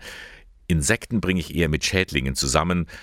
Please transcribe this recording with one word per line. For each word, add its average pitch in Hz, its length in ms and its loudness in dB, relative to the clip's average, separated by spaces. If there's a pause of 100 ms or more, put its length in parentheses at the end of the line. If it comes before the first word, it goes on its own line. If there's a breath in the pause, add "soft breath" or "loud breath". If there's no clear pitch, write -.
(680 loud breath)
Insekten 110 540 2
bringe 92 180 2
ich 76 160 -6
eher 80 140 2
mit 73 160 0
Schädlingen 67 500 0
zusammen 80 520 0 (160 loud breath)